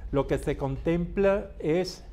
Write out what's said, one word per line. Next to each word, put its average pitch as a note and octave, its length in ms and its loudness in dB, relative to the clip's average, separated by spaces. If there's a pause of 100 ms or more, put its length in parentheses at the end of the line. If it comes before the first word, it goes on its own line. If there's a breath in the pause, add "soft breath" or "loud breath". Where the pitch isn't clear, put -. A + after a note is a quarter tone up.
(120)
lo C#3 160 2
que C#3 100 2
se C#3 200 -2
contempla F3 880 2 (120)
es F3+ 520 0